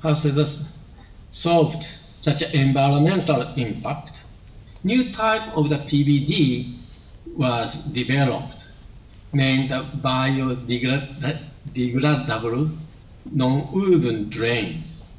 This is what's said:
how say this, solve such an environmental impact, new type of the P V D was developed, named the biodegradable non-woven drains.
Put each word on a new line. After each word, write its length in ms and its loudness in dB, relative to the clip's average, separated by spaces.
how 120 2
say 160 0
this, 340 0
solve 460 2
such 240 0
an 140 -4
environmental 960 4
impact, 680 -6
new 300 2
type 440 0
of 140 2
the 80 2
P 240 2
V 240 4
D 480 0
was 480 -2
developed, 840 -2
named 380 2
the 140 -4
biodegradable 2750 -2
non-woven 1000 2
drains. 760 -4